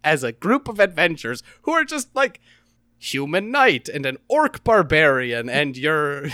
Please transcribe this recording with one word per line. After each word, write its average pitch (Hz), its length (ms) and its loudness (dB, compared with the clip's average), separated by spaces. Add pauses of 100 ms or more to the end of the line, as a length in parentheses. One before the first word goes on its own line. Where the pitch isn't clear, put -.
as 151 220 0
a 117 80 -2
group 220 380 -2
of 214 100 -4
adventurers 165 640 0 (200)
who 311 100 -2
are 320 100 2
just, 294 320 -8
like, 269 240 0 (580)
human 165 540 -4
knight 254 380 2
and 139 160 -6
an 131 100 -4 (140)
orc 294 340 2
barbarian 135 840 2
and 139 260 -2
your 147 580 -2